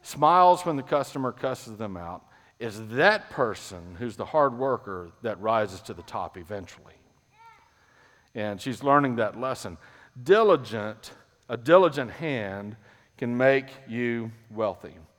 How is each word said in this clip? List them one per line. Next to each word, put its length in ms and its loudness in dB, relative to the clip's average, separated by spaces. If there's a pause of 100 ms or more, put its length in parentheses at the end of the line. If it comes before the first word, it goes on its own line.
smiles 640 4
when 120 -2
the 60 -4
customer 500 -2
cusses 440 -8
them 220 -8
out, 260 -12 (340)
is 320 -10
that 380 2
person 720 -6
who's 180 -8
the 80 -6
hard 320 2
worker 540 -4 (120)
that 180 -6
rises 400 0
to 120 -14
the 100 -14
top 340 -10
eventually. 580 -14 (1400)
And 240 -6
she's 240 -8
learning 320 4
that 240 -2
lesson. 380 -8 (440)
Diligent, 880 2 (380)
a 80 -6
diligent 560 4
hand 640 -6 (420)
can 180 -2
make 300 4 (220)
you 420 -4 (180)
wealthy. 460 -6 (240)